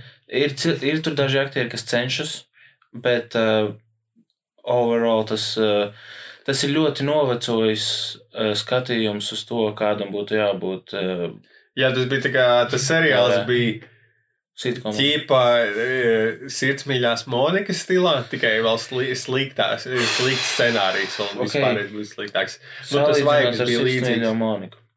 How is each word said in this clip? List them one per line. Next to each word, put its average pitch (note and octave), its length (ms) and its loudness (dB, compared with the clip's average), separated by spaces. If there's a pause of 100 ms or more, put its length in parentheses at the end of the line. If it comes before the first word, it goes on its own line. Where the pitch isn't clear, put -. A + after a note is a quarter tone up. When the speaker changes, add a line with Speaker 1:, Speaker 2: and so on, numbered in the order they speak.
(300)
Speaker 1:
Ir C3+ 240 0
ci-, E3 260 0
ir D#3 220 -2
tur D#3+ 120 -4
daži C3+ 240 2
aktieri, C3+ 300 -2
kas A2+ 160 -8
cenšas, B2+ 480 -4 (640)
bet, A#2 420 -2
ā, A2 320 2 (960)
overall A#2 640 2
tas, A2 280 -4
ā, G#2 360 2 (500)
tas C3+ 240 -2
ir C#3 80 0
ļoti D3 320 0
novecojis, A#2+ 840 0 (400)
ā, A2 240 -2
skatījums A2 760 -2
uz G#2+ 120 -8
to, A#2 280 0
kādam G#2 420 -2
būtu G#2 240 -2
jābūt, F#2+ 580 -2
ā, F#2 340 -4 (460)
Speaker 2:
Jā, C3 160 2
tas B2+ 160 0
bija C3 160 0
tā B2+ 80 0
kā, B2+ 160 4 (160)
tas B2 180 -2
seriāls C3 540 4
Speaker 1:
Jā. G2+ 80 0
Speaker 2:
bija A#2+ 500 -2 (640)
Speaker 1:
sitcomam. A2 380 -6
Speaker 2:
ķipa, C#3+ 440 4 (120)
ā, A2+ 340 2 (600)
Sirdsmīļās C3 800 -2
Monikas E3 520 0
stilā, F3+ 460 2
tikai A#2+ 340 0
vēl A2+ 220 2
sli-, B2+ 340 -4
sliktās, B2+ 720 -2
ā, B2+ 200 -2
slikts B2+ 440 0
scenārijs G2 640 0
vēl G2+ 160 -4
Speaker 1:
Ok. A2+ 140 -6
Speaker 2:
vispār G#2+ 360 0
bija G#2 280 -8
sliktāks. G2 500 -6
Nu, - 400 -6
tas D3 220 4
Speaker 1:
Salīdzinot C#3+ 80 2
Speaker 2:
vaigs B2+ 340 4
Speaker 1:
ar B2 40 0
Speaker 2:
bija A#2+ 180 2
līdzīgs. B2+ 180 0
Speaker 1:
Sirdsmīļo A#2 320 0
Moniku. A2 480 -4 (140)